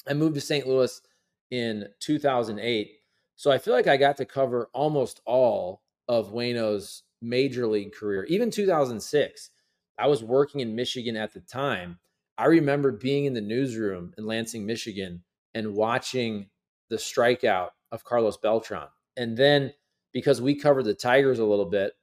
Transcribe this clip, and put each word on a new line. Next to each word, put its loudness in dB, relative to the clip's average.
I -4
moved 2
to -4
Saint -2
Louis 0
in -6
two -2
thousand 0
eight. -4
So 0
I 4
feel -2
like 2
I 6
got 4
to -4
cover -2
almost -2
all 2
of 0
Waino's -2
major 0
league -2
career. -4
Even 0
two -2
thousand 0
six, -4
I -2
was 2
working 0
in -6
Michigan -4
at -6
the -18
time. -6
I -2
remember 4
being -2
in 0
the -4
newsroom -4
in -12
Lansing, -6
Michigan, -8
and -6
watching -2
the -2
strikeout 0
of -12
Carlos 2
Beltran. -2
And -4
then 4
because 2
we 2
covered 4
the 2
Tigers 4
a 2
little 4
bit, 0